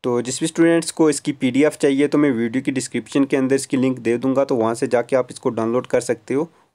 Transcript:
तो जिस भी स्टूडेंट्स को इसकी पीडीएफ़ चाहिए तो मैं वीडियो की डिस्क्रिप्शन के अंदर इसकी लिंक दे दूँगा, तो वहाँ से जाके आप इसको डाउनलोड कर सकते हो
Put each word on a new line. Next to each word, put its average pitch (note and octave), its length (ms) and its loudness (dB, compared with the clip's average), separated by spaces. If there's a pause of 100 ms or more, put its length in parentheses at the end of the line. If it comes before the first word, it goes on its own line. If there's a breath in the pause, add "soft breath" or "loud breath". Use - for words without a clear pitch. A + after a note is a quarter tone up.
तो A#2+ 180 0
जिस B2 180 -6
भी D#3+ 80 -4
स्टूडेंट्स E3 440 2
को D#3 180 4
इसकी D3 240 -4
पीडीएफ़ C#3 440 0
चाहिए C#3 300 2
तो D3 100 0
मैं D3 140 2
वीडियो A#2 320 -2
की C#3+ 80 -2
डिस्क्रिप्शन B2+ 540 -2
के C#3 120 -2
अंदर C3 180 0
इसकी C3+ 220 -2
लिंक B2+ 220 0
दे A#2 180 0
दूँगा, C3+ 280 0
तो C#3 100 -2
वहाँ A2+ 200 0
से C3 120 -4
जाके A#2+ 280 0
आप B2+ 160 2
इसको - 200 -4
डाउनलोड A#2 360 -2
कर B2+ 140 0
सकते - 320 -6
हो C3+ 160 -2 (260 soft breath)